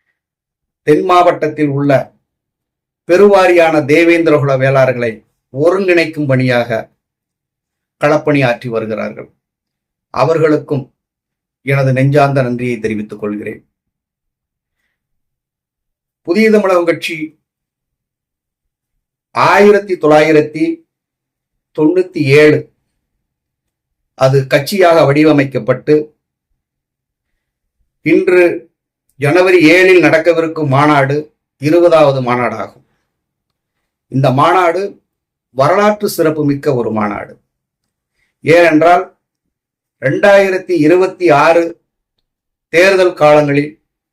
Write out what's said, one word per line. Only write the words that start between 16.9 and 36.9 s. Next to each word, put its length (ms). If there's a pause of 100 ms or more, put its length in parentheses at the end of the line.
ஆயிரத்தி 600
தொள்ளாயிரத்தி 720 (1120)
தொண்ணூத்தி 420 (140)
ஏழு 240 (1600)
அது 280
கட்சியாக 580
வடிவமைக்கப்பட்டு, 920 (2000)
இன்று 380 (760)
ஜனவரி 400 (100)
ஏழில் 340
நடக்கவிருக்கும் 720
மாநாடு 420 (440)
இருபதாவது 600
மாநாடாகும். 640 (1300)
இந்த 180
மாநாடு 540 (720)
வரலாற்று 520
சிறப்பு 360
மிக்க 300
ஒரு 180